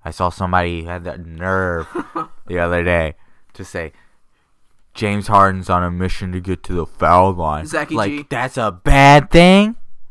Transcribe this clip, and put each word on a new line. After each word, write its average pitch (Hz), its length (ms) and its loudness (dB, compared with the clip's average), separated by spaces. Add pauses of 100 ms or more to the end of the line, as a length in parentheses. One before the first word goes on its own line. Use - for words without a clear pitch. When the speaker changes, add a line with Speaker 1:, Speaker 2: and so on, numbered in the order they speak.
Speaker 1:
I 85 60 -12
saw 90 180 -4
somebody 87 540 -4
had 87 200 -12
the 87 140 -12
nerve 87 680 -6 (300)
Speaker 2:
<laughs> - 300 -14
Speaker 1:
the 90 120 -6
other 85 240 -2
day 85 320 -2 (380)
to 95 100 -16
say, 82 300 -12 (1000)
"James 104 340 -6
Harden's 95 420 4
on 90 140 2
a 87 80 -4
mission 90 420 -4
to 92 80 -6
get 90 220 -8
to 95 100 -8
the 85 120 -4
foul 90 480 2
line." 76 320 -6
Speaker 2:
Zachy 151 300 -8
Speaker 1:
Like, 104 160 -2
Speaker 2:
G. 147 180 -10
Speaker 1:
that's 127 280 -6
a 110 140 -4
bad 139 600 6
thing? 190 440 6 (360)